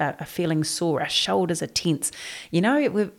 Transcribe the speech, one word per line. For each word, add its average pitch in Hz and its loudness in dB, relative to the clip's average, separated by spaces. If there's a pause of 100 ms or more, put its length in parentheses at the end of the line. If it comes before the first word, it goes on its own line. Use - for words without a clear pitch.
are, 143 0
are 156 -8
feeling 160 0
sore, 156 0
our - -2
shoulders 180 0
are - -4
tense, - 0 (400)
you 165 2
know, 262 4
with 208 0